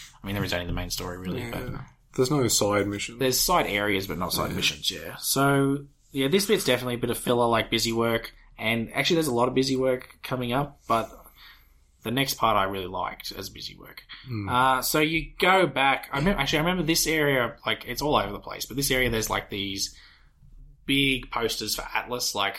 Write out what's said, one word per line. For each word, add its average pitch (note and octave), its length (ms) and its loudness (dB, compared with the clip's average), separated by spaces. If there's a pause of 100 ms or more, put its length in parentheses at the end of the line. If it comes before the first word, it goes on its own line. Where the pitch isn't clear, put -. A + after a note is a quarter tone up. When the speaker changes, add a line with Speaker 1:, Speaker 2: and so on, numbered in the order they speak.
(220)
Speaker 1:
I - 40 -10
mean, G2 80 -4
there G2 100 0
is F#2 80 -2
only F2 140 -2
the F2 80 -4
main F2+ 160 -4
story, F2+ 260 -6
really, F#2 240 -6
Speaker 2:
Yeah. A#2+ 120 -6
Speaker 1:
but - 280 -8 (360)
Speaker 2:
There's B2+ 140 2
no C#3+ 180 2
side G2+ 380 2
mission. G2+ 320 -6
Speaker 1:
there's C3 220 0
side F3 260 2
areas, G2+ 400 0
but D#2 120 -6
not F2 160 -4
side - 160 -2
Speaker 2:
Yeah. - 60 -4
Speaker 1:
missions, - 340 -2
yeah. E2 260 -10
So, C#3 680 2 (260)
yeah, C3+ 160 0
this G3 160 4
bit's - 220 2
definitely B2 300 0
a - 20 -6
bit A#2+ 100 -2
of A#2 80 0
filler, A#2+ 320 2
like, A2+ 220 2
busy A2+ 220 0
work. A2+ 420 0 (240)
And A2+ 340 -2
actually, C#3 240 0
there's D#3+ 100 2
a B2+ 80 0
lot A#2+ 140 4
of C3 60 -4
busy C3 200 2
work B2+ 480 -2
coming B2 300 -4
up, C#3 340 -2
but A2+ 220 0 (960)
the A2+ 80 -6
next C3+ 240 0
part A2 240 2
I G2 60 4
really F#2+ 220 -4
liked F#2 460 -8
as G2 160 -10
busy - 260 -14
work. - 280 -20 (260)
Speaker 2:
Hmm. G#2 220 -4
Speaker 1:
Uh, B2+ 320 4
so - 180 2
you D#3+ 380 0
go F#3+ 280 6
back, C3+ 460 2
I C#3 60 -2
remember, F#3+ 220 2
actually, C#3 180 2
I D3 40 2
remember F3+ 200 0
this D#3+ 240 2
area, C#3+ 480 2 (100)
like, A2+ 220 -2
it's A#2+ 160 -6
all C#3+ 140 2
over G2+ 160 2
the G2+ 60 -8
place, - 280 -10
but A2+ 100 -8
this C#3 140 0
area, B2+ 180 2
there's, A2 220 0
like, G2+ 180 -2
these G2 480 -6 (920)
big C3+ 460 2
posters A2 420 -2
for - 80 -8 (100)
Atlas, A#2+ 440 -4
like, G3 220 -2